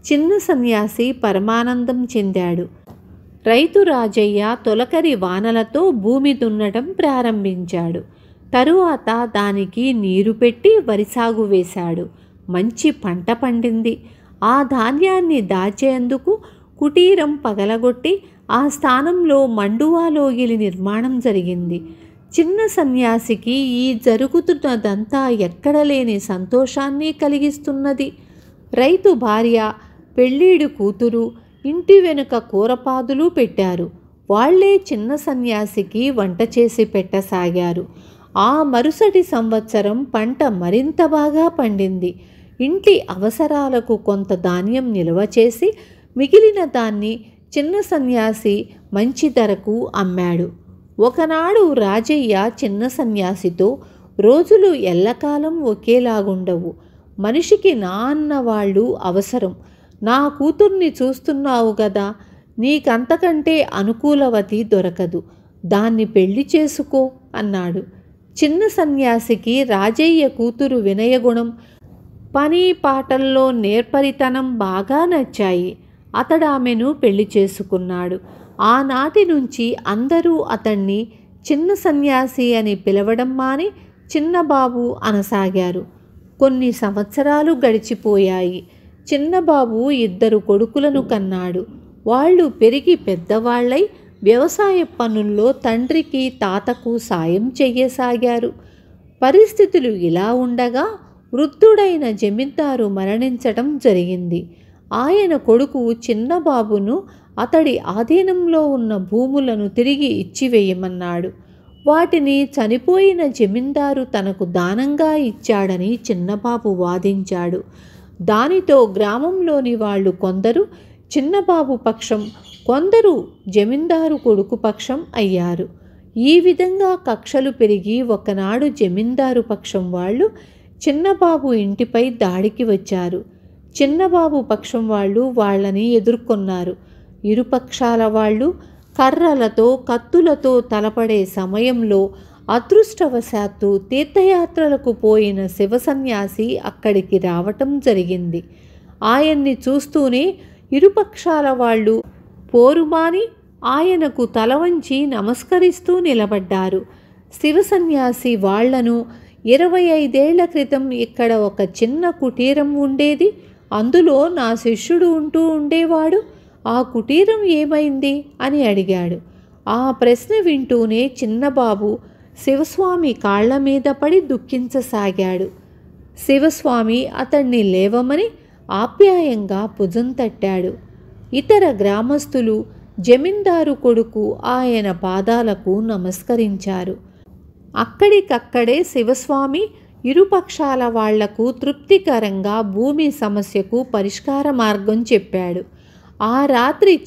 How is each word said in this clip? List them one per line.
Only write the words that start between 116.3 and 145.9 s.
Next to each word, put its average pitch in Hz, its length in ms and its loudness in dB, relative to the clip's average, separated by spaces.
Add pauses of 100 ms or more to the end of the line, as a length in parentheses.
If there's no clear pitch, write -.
వాదించాడు. 180 960 -4 (580)
దానితో 254 720 4
గ్రామంలోని 262 800 -2
వాళ్ళు 202 360 0
కొందరు 196 560 0 (500)
చిన్నబాబు 320 600 0
పక్షం, 220 540 -4 (360)
కొందరు 359 640 4 (200)
జమీందారు 302 640 0
కొడుకు 214 420 0
పక్షం 226 480 -4 (100)
అయ్యారు. 180 540 -2 (480)
ఈ 294 240 4
విధంగా 370 580 0 (120)
కక్షలు 262 400 -4
పెరిగి 214 520 0
ఒకనాడు 208 640 -2
జమీందారు 240 720 -2
పక్షం 190 520 -6
వాళ్ళు 208 380 -2 (580)
చిన్నబాబు 320 640 0
ఇంటిపై 233 580 0
దాడికి 208 540 -2
వచ్చారు. 190 760 -4 (420)
చిన్నబాబు 320 580 2
పక్షం 214 480 -4
వాళ్ళు 202 320 0
వాళ్ళని 202 640 0
ఎదుర్కొన్నారు. 208 920 0 (480)
ఇరుపక్షాల 233 800 0
వాళ్ళు 220 500 0 (440)
కర్రలతో, 262 800 2
కత్తులతో 262 840 2
తలపడే 220 640 0
సమయంలో 196 880 0 (400)
అదృష్టవశాత్తు 233 1300 0 (120)
తీర్థయాత్రలకు 311 1040 0
పోయిన 208 540 2
శివ 196 320 -2
సన్యాసి 240 800 -4